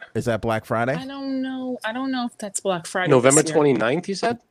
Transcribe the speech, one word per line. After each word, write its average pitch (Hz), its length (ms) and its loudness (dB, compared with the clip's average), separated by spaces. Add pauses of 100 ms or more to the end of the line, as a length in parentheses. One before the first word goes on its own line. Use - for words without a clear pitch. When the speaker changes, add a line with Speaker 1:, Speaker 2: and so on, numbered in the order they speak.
(160)
Speaker 1:
Is 113 100 -4
that 110 160 0
Black 113 240 -2
Friday? 120 300 0
Speaker 2:
I 262 100 -8
don't 269 360 -6
know. 262 440 -6
I 220 80 -6
don't 262 180 -4
know 247 140 -2
if - 120 -10
that's 202 220 -8
Black 180 260 -2
Friday 180 240 -2
Speaker 3:
November 135 320 6
Speaker 2:
this 156 100 0
year. 151 60 0
Speaker 3:
twenty-ninth, 147 520 2
you 196 60 -4
said? 233 240 -2 (120)